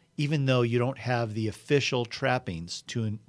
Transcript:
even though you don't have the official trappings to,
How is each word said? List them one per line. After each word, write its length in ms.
even 280
though 180
you 160
don't 200
have 340
the 160
official 560
trappings 800
to, 360